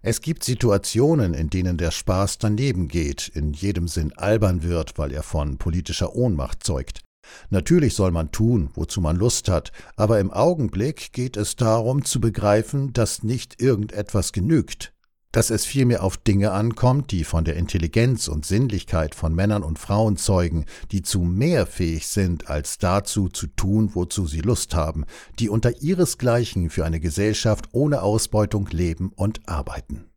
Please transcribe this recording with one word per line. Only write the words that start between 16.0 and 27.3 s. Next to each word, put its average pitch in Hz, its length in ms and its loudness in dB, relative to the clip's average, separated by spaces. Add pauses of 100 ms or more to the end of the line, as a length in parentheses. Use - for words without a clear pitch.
auf 95 140 0
Dinge 98 340 2
ankommt, 117 580 0
die 82 140 -2
von 82 200 0
der 80 120 0
Intelligenz 107 720 0
und 76 180 -4
Sinnlichkeit 95 680 0
von 80 180 -2
Männern 104 300 2
und 78 160 -6
Frauen 104 380 2
zeugen, 85 480 2 (260)
die 95 100 0
zu 95 200 -2
mehr 104 440 2
fähig 82 440 -4
sind, 87 380 0
als 76 300 -4
dazu 98 500 0
zu - 200 -6
tun, 104 480 0
wozu 87 320 -2
sie 76 140 -4
Lust - 340 0
haben, 78 280 0 (360)
die 110 100 0
unter 117 320 0
ihresgleichen 123 880 0
für 80 160 -2
eine 80 140 -2
Gesellschaft 98 720 0